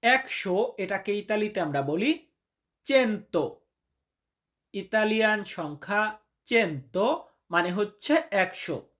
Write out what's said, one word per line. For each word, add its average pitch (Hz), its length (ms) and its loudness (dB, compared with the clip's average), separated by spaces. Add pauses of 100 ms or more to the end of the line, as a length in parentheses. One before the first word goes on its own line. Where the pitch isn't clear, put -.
একশো, 233 540 2 (220)
এটাকে 190 360 -4
ইতালিতে 208 460 -2
আমরা 147 220 0
বলি 170 280 0 (760)
চেন্তো। 220 580 2 (1300)
ইতালিয়ান 214 720 2
সংখ্যা 175 580 -4 (420)
চেন্তো 185 640 0 (440)
মানে 175 200 2
হচ্ছে 208 440 -2 (160)
একশো। 185 460 -2 (240)